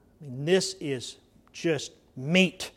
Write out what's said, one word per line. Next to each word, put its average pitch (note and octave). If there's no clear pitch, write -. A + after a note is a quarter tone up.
I -
mean, C#3
this F#3
is C3+
just D#3+
meat. D#3